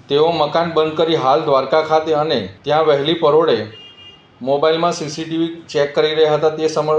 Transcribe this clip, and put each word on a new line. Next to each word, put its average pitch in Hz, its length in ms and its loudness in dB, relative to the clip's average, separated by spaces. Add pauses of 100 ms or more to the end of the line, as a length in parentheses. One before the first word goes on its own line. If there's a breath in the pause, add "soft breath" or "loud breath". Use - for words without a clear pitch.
તેઓ 151 260 2
મકાન 165 400 -2
બંધ 156 240 0
કરી 165 200 0
હાલ 131 260 2
દ્વારકા 139 400 2
ખાતે 156 320 0
અને 147 240 0 (240)
ત્યાં 151 240 0
વહેલી 147 280 2
પરોળે 156 420 2 (840)
મોબાઈલમાં 160 520 0
સી 170 180 -8
સી 160 140 -10
ટી 160 140 -6
વી 165 280 -4
ચેક 143 280 -2
કરી 156 200 0
રહ્યા 151 240 2
હતા. 156 120 2
તે 156 180 -2
સમય, 151 300 -2